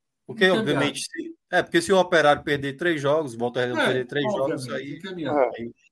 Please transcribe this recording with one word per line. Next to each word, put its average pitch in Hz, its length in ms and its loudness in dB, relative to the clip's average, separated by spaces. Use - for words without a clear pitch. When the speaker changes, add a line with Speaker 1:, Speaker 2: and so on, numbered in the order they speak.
Speaker 1:
Porque, 127 180 0
Speaker 2:
Encaminhada. 175 260 2
Speaker 1:
obviamente, 143 300 -2
se, - 340 -10
é, 180 140 2
porque 170 180 0
se 190 120 2
o 190 60 6
Operário 156 440 4
perder 139 300 -2
três 165 260 0
jogos, 139 360 0
Volta 120 260 -2
Redonda 123 220 0
Speaker 2:
É, - 20 2
Speaker 1:
perder 127 220 0
três 143 260 -2
jogos, 135 300 -2
Speaker 2:
obviamente, 135 100 -10
Speaker 1:
aí 139 240 -8
Speaker 2:
encaminhado. 156 580 -2
Speaker 1:
aí, 120 160 -10